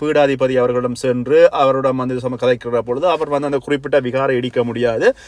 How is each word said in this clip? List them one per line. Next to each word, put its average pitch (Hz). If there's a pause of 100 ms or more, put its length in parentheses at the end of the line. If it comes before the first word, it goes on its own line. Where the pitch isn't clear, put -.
பீடாதிபதி 139
அவர்களிடம் 123
சென்று 131
அவரிடம் 135
வந்து 127
சம-, 127
கதைக்கிற 123
பொழுது 123
அவர் 156
வந்து 143
அந்த 143
குறிப்பிட்ட 143
விகாரை 131
இடிக்க 123
முடியாது, 120 (140)